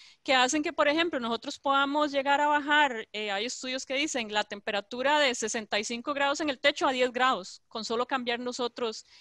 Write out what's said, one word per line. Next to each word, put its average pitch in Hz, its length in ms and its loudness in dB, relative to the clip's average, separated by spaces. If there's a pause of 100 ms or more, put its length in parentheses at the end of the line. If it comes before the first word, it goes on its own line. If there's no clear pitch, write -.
(220)
que 269 120 2
hacen 262 280 4
que, 330 100 -2
por 294 140 2
ejemplo, 320 320 2
nosotros 233 400 -4
podamos 277 540 2
llegar 277 280 2
a 294 60 4
bajar, 294 680 4
eh, 214 180 -4
hay 202 160 -2
estudios 254 380 -6
que 262 100 -6
dicen, 262 380 -2
la 208 120 0
temperatura 240 720 -2
de 262 160 2
sesenta 220 440 -4
y 208 60 -2
cinco 240 300 -6
grados 285 260 0
en 302 100 0
el 254 100 -6
techo 302 260 2
a 262 60 4
diez 254 180 2
grados, 247 580 -2
con 220 160 -8
solo 233 220 -2
cambiar 240 320 -4
nosotros 240 640 -6 (160)